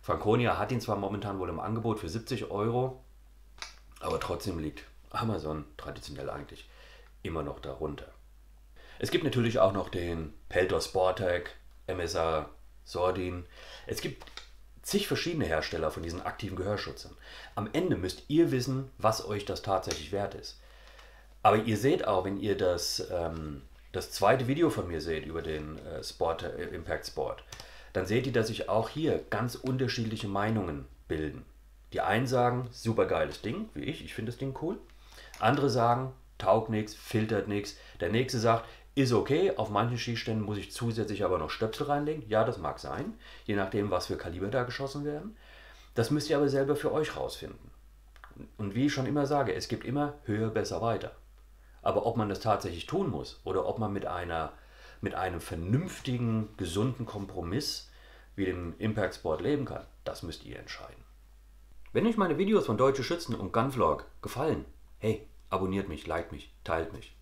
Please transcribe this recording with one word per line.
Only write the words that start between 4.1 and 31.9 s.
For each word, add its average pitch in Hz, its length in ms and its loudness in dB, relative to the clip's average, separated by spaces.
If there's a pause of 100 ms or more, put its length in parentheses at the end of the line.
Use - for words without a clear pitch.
trotzdem 87 400 -4
liegt 76 240 -6 (260)
Amazon 78 540 -2 (120)
traditionell 67 540 -8
eigentlich - 380 -12 (540)
immer 82 200 -4
noch 71 160 -6
darunter. 71 480 -6 (920)
Es 123 100 -2
gibt 170 140 2
natürlich 117 340 2
auch 85 140 6
noch 95 160 -2
den 85 440 -4 (160)
Peltor 90 320 4
Sportec, 92 760 2 (320)
M 90 100 -2
S 85 160 -2
A 80 340 2 (360)
Sordin. 90 600 0 (420)
Es - 140 -4
gibt - 240 -8 (580)
zig - 260 0
verschiedene 160 360 0
Hersteller 78 460 0
von 82 120 -8
diesen 85 200 -4
aktiven 98 340 -6
Gehörschützern. 92 580 -4 (400)
Am 107 180 -2
Ende 165 240 2
müsst 90 320 -4
ihr 151 220 6
wissen, 131 480 0
was - 280 2
euch 104 180 -2
das - 180 -4
tatsächlich 95 480 0
wert 98 240 -2
ist. - 260 -14 (840)
Aber 104 160 10
ihr 110 180 2
seht 131 320 4
auch, 92 160 4
wenn 98 140 -2
ihr 101 180 2
das, 90 540 0
ähm, 80 520 -4 (300)
das - 180 -4
zweite 120 380 6
Video 151 220 4
von 92 180 -2
mir 82 120 -2
seht 78 260 -2
über 80 160 -4
den, 78 360 -6
äh, 78 240 -8
Sport, 82 400 -2
äh, 87 260 -6
Impact 82 380 -6
Sport, - 380 -6 (480)
dann 90 140 0
seht 127 200 2
ihr, 131 60 -2
dass 113 140 4
sich 113 220 -4
auch 110 200 2
hier 143 420 0
ganz 117 240 0
unterschiedliche 117 720 -2
Meinungen 98 580 0 (220)
bilden. 78 360 -4 (480)